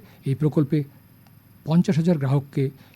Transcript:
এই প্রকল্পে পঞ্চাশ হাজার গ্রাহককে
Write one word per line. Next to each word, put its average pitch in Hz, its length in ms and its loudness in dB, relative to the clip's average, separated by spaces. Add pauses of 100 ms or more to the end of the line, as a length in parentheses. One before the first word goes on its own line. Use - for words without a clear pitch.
(240)
এই 135 100 -2
প্রকল্পে 151 500 0 (800)
পঞ্চাশ 165 320 2
হাজার 165 220 2
গ্রাহককে 139 520 -2 (260)